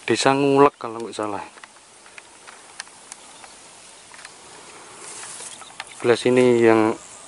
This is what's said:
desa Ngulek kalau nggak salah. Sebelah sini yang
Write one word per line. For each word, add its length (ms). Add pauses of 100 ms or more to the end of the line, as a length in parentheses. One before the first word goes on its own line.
desa 320
Ngulek 400
kalau 240
nggak 160
salah. 240 (4000)
Sebelah 220
sini 420
yang 320 (340)